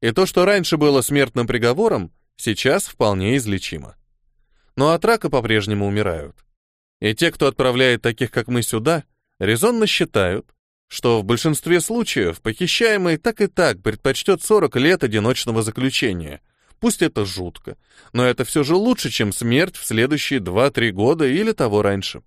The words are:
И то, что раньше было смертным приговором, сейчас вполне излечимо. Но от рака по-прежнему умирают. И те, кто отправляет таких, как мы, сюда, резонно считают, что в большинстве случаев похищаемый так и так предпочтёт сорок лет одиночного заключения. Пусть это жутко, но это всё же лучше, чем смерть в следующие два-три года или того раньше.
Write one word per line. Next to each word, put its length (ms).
И 100
то, 140
что 200
раньше 320
было 240
смертным 440
приговором, 680
сейчас 500
вполне 520
излечимо. 580
Но 160
от 140
рака 240
по-прежнему 560
умирают. 500
И 140
те, 180
кто 160
отправляет 540
таких, 300
как 160
мы, 160
сюда, 400
резонно 460
считают, 720
что 320
в 60
большинстве 560
случаев 600
похищаемый 760
так 240
и 60
так 340
предпочтёт 600
сорок 340
лет 280
одиночного 580
заключения. 800
Пусть 220
это 240
жутко, 520
но 120
это 180
всё 200
же 120
лучше, 340
чем 220
смерть 460
в 80
следующие 540
два-три 520
года 340
или 260
того 300
раньше. 460